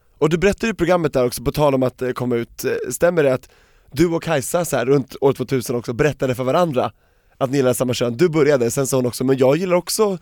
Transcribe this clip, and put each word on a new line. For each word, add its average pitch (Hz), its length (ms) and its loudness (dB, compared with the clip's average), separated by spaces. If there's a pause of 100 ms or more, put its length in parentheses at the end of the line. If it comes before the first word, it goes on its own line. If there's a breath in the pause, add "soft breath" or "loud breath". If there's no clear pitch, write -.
(180)
Och 156 120 0
du 170 80 0
berättade 196 340 0
i 196 40 -12
programmet 170 380 0
där 127 120 2
också, 123 180 -6
på 135 80 -2
tal 147 240 2
om 131 80 0
att, - 180 -4
eh, 127 100 -2
komma 123 240 -2
ut, - 300 -6
eh, 127 60 -2 (200)
stämmer 165 320 2
det 131 100 4
att - 160 -6 (420 soft breath)
du 156 160 2
och 165 160 -2
Kajsa 165 420 -2
så 143 120 -2
här, 120 80 0
runt 135 360 0
år 135 120 4
tvåtusen 127 420 -4
också 120 180 -6
berättade 131 420 -2
för 131 80 -6
varandra 131 480 0 (460)
att 131 140 -2
ni 139 60 0
gillar 127 160 4
samma 123 200 -2
kön? 120 240 -2
Du 170 120 4
började, 143 420 2
sen 135 160 -2
sa 135 100 0
hon 127 80 0
också, 123 180 -6
"Men 131 140 2
jag 131 200 4
gillar 180 180 0
också 190 460 -2